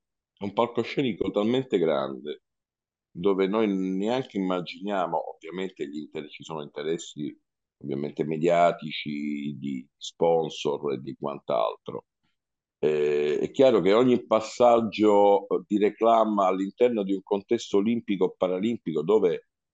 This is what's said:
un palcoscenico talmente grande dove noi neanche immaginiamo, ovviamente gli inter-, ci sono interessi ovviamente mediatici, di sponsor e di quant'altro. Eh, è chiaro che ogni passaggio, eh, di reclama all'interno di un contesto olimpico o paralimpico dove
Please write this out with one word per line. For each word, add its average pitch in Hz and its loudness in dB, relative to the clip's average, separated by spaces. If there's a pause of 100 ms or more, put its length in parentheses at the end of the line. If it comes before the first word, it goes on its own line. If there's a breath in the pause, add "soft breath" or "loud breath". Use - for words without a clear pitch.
(400)
un 101 -8
palcoscenico 117 -2
talmente 113 0
grande 69 -2 (680)
dove 95 0
noi 107 2
neanche 98 -2
immaginiamo, 92 -4
ovviamente 82 -10
gli 71 -12
inter-, 76 -12
ci - -20
sono 78 -10
interessi 73 -8 (440)
ovviamente 71 -6
mediatici, 76 -2
di 67 -8 (100)
sponsor 76 -2
e 65 -8
di 69 -12
quant'altro. 67 -6 (720)
Eh, 73 0
è - -4
chiaro 127 4
che 95 4
ogni 120 4
passaggio, 104 4
eh, 90 0
di 104 0
reclama 107 2
all'interno 98 0
di 95 -4
un 95 -6
contesto 101 -2
olimpico 104 0
o 90 -2
paralimpico 92 -2
dove 92 2 (260)